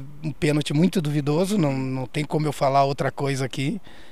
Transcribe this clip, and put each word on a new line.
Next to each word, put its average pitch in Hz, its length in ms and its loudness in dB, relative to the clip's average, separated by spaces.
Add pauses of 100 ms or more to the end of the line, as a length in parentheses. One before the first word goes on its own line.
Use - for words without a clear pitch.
(240)
um 156 80 -4
pênalti 151 420 0
muito 180 260 4
duvidoso, 151 580 0
não, 147 160 2
não 131 340 -2
tem 151 180 -4
como 156 220 0
eu 143 60 -2
falar 139 320 4
outra 139 260 0
coisa 139 340 -2
aqui. 139 340 -4 (320)